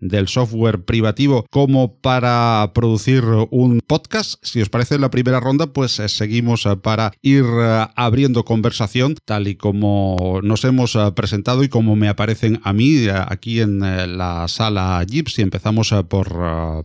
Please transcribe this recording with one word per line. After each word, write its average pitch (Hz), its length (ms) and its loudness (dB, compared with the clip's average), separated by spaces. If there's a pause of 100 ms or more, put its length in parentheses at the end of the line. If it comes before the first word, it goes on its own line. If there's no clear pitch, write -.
del 98 260 0
software 113 580 0
privativo 117 680 0
como 135 500 2
para 120 760 2
producir 117 480 2 (300)
un 123 340 4
podcast? - 580 -4
Si - 160 -4
os 101 100 -2
parece 120 280 -2
la 135 140 0
primera 127 260 2
ronda, 135 340 0
pues, 131 280 -4
eh, 104 80 -4
seguimos, 117 580 -2
eh, 101 80 2
para 107 380 -2 (100)
ir, 139 220 4
eh, 113 500 0
abriendo 123 500 2
conversación, 117 720 0 (100)
tal 104 220 -4
y 98 80 -4
como 98 880 0
nos 104 220 0
hemos, 127 320 2
eh, 104 180 2
presentado 107 480 -2
y 139 60 0
como 110 260 2
me 107 140 2
aparecen 107 560 -2
a 98 80 -2
mí, 127 320 2
eh, 101 80 0
aquí 95 480 -4
en, 101 240 0
eh, 92 240 -4
la 87 400 -4
sala 92 600 -2
Jitsi. 127 340 -4
Empezamos, 107 500 -2
eh, 101 100 2
por, 95 240 -2
eh, 82 580 -4